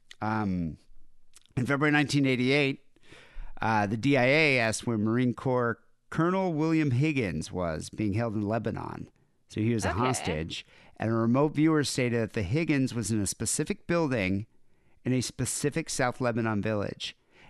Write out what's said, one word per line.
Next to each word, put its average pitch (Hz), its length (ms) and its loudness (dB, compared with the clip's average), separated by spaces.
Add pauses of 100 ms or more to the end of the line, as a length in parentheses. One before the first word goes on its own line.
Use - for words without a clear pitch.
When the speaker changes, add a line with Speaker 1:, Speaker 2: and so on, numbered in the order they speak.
(240)
Speaker 1:
Um, 95 540 -2 (800)
in 127 120 0
February 143 240 2
nineteen 143 340 2
eighty-eight, 135 540 2 (840)
uh, 107 240 2
the 101 100 -2
D 131 220 2
I 123 80 4
A 143 320 4
asked 113 300 0
where 117 100 0
Marine 113 380 2
Corps 123 420 -2 (320)
Colonel 180 420 0
William 156 380 2
Higgins 120 640 0
was 85 400 -4
being 104 220 -2
held 117 200 -2
in 110 80 -2
Lebanon. 104 640 -4 (420)
So - 120 -4
he 117 140 2
was 101 100 -2
a - 60 2
Speaker 2:
Okay. 92 80 -2
Speaker 1:
hostage. 90 680 -2 (340)
And 110 120 0
a - 20 2
remote 123 400 2
viewer 151 300 4
stated 120 380 0
that 107 120 -4
the 113 80 -2
Higgins 135 540 0
was 110 160 -2
in 107 100 2
a 95 60 0
specific - 580 -4
building 117 640 0 (580)
in 123 80 0
a 127 80 0
specific - 720 -4
South 123 280 -2
Lebanon 113 420 0
village. 104 540 -4 (340)